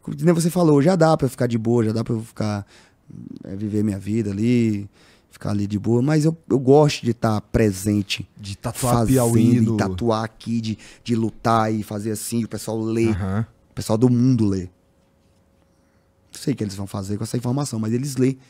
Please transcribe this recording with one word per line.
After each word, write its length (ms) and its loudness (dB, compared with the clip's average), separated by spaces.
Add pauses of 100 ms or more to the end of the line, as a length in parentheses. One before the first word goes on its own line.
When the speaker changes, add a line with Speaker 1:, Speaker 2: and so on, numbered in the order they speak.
Speaker 1:
Como 180 -10
nem 140 4
você 160 0
falou, 320 4
já 160 4
dá 180 4
pra 120 0
eu 40 -2
ficar 160 -2
de 120 -2
boa, 260 2
já 80 -2
dá 100 -2
pra 120 -4
eu 80 -4
ficar, 440 -6 (760)
é, 100 -12
viver 300 -2
minha 140 -2
vida 320 -2
ali, 580 0 (420)
ficar 200 -8
ali 160 -2
de 120 -4
boa, 220 0
mas 240 2
eu, 120 0 (120)
eu 100 2
gosto 460 4
de 80 0
tá 280 -2
presente, 840 0 (100)
Speaker 2:
De 200 -14
tatuar 380 -4
Speaker 1:
fazendo 140 2
Speaker 2:
Piauí 480 4
Speaker 1:
e 40 4
Speaker 2:
no 160 2
Speaker 1:
tatuar 480 -2
aqui, 380 -6
de, 160 -6 (260)
de 100 -2
lutar 580 0
e 100 -4
fazer 300 -8
assim, 320 -4
o 40 -6
pessoal 320 -8
lê, 300 0
Speaker 2:
Aham. 360 -4 (240)
Speaker 1:
o 40 -20
pessoal 240 -2
do 100 4
mundo 380 2
lê. 160 -2 (1700)
Não 80 -18
sei 140 -2
o 20 -6
que 80 -6
eles 100 -6
vão 120 -8
fazer 320 -6
com 60 -8
essa 120 -6
informação, 420 -4
mas 140 -4
eles 240 -4
lê 220 0 (120)